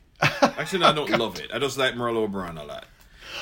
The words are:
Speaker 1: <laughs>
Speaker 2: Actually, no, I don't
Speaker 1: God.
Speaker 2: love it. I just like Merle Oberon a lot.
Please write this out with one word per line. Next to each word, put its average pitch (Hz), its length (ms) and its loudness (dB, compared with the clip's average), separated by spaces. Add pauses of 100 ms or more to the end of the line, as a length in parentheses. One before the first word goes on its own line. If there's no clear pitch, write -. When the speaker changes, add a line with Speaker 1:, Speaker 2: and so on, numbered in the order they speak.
Speaker 1:
<laughs> - 140 -8 (200)
Speaker 2:
Actually, 185 380 2
no, 160 80 6
I 147 60 6
don't 147 160 0
Speaker 1:
God. 160 100 2
Speaker 2:
love 107 200 -2
it. - 140 -10
I 117 60 -2
just 131 180 -2
like 127 180 2
Merle 120 220 0
Oberon 95 400 -2
a 73 60 -10
lot. 73 220 -12 (560)